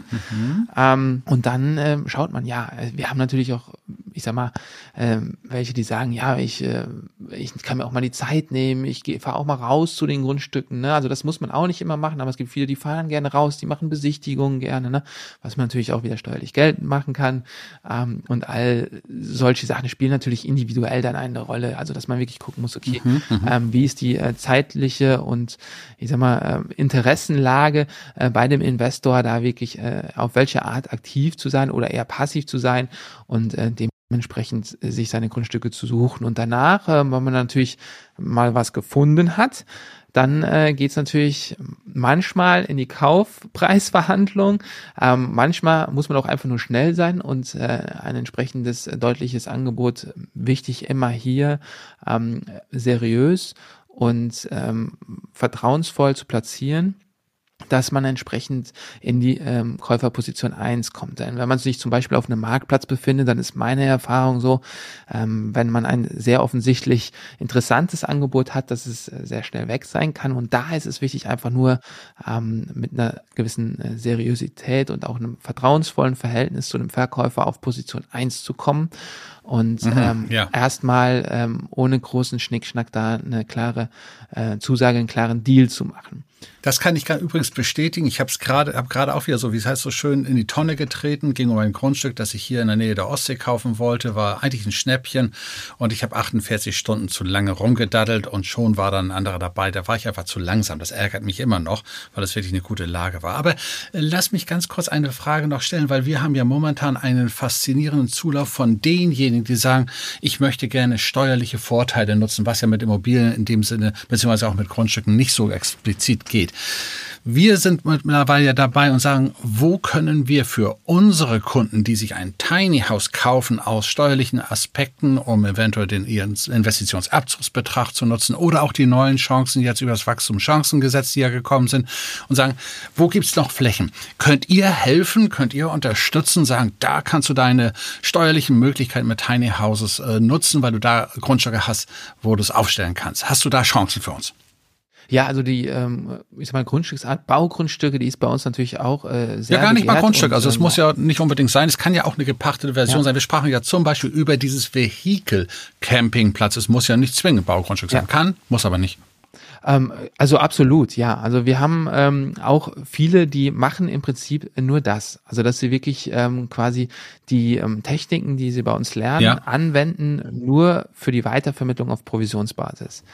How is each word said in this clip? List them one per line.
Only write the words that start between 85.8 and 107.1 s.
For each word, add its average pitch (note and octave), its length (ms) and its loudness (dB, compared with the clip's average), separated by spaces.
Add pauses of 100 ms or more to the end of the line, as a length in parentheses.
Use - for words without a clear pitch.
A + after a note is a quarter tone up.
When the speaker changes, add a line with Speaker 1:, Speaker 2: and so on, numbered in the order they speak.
Speaker 2:
machen. - 380 -14 (380)
Speaker 1:
Das - 180 0
kann E3+ 160 2
ich D3 100 -4
gar, D#3 120 -2
übrigens D#3 320 -2
bestätigen. D#3 560 -2
Ich - 140 -2
hab's - 180 -2
gerade, C#3+ 360 0
hab B2+ 160 -4
gerade C3+ 260 0
auch D3 100 -4
wieder B2+ 140 0
so, A#2 140 -2
wie A2+ 40 -2
es G#2+ 80 -4
heißt, C3+ 160 -2
so C3+ 80 -6
schön C#3 360 0
in C3 100 2
die A2+ 100 2
Tonne D#3 300 -2
getreten. D3 580 -4
Ging B2+ 160 0
um A2+ 80 2
ein G#2+ 140 2
Grundstück, C3+ 440 -2
das A2 200 -6
ich G#2 80 -10
hier B2 180 -2
in A2+ 60 2
der G#2+ 80 2
Nähe A2 180 2
der G2 140 -2
Ostsee C#3+ 300 -4
kaufen A#2 420 -2
wollte. A#2+ 340 0
War G2+ 300 -2
eigentlich B2+ 220 -4
ein G2+ 60 -2
Schnäppchen B2+ 640 -2 (440)
und A2+ 160 -2
ich G#2+ 100 -6
hab A#2 120 -8
achtundvierzig G#2+ 640 -4
Stunden - 300 -4
zu - 160 -6
lange G2 280 0
rumgedaddelt A2 760 0
und G2 180 -6
schon A2+ 320 0
war G2 140 0
dann F#2+ 180 -2
ein F#2 80 -6
anderer F#2+ 220 -4
dabei. F2+ 320 -4
Da F#2 160 -6
war A#2 80 -2
ich A2+ 120 -6
einfach G2 180 -8
zu - 140 -8
langsam. F#2 380 0
Das E2+ 140 -8
ärgert G2+ 320 -6
mich G2+ 160 -6
immer A2+ 200 0
noch, E2+ 240 -4 (300)
weil G2+ 80 -6
das F#2 140 -6
wirklich F#2+ 180 -4
eine F#2 80 -2
gute F#2 240 -8
Lage F2 380 -6
war. F2 120 -6
Aber, D3+ 160 0
äh, - 40 -2 (380)
lass E3 380 -2
mich F#3 140 -2
ganz E3+ 220 -4
kurz - 220 -6
eine D3 220 0
Frage D3+ 360 -2
noch C#3+ 140 -2
stellen, D3+ 280 -2
weil C3+ 160 0
wir C#3+ 160 0
haben D3+ 140 0
ja C3 80 2
momentan C#3+ 540 0
einen B2+ 320 2